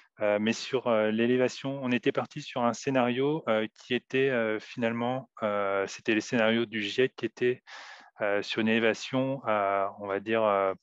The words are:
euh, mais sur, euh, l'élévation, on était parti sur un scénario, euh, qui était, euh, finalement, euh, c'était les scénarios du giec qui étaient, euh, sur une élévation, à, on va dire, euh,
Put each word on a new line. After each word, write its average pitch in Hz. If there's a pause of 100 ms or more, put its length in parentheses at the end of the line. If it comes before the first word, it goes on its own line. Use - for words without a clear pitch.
(200)
euh, 104
mais 110
sur, -
euh, 107
l'élévation, 127
on 123
était 123
parti 139
sur -
un 117
scénario, 131
euh, 110 (160)
qui -
était, 131
euh, 113
finalement, 120 (100)
euh, 101
c'était -
les 107
scénarios 113
du 107
giec 127
qui -
étaient, 123 (580)
euh, 101
sur -
une 110
élévation, 123
à, 98
on 101
va 98
dire, 110
euh, 98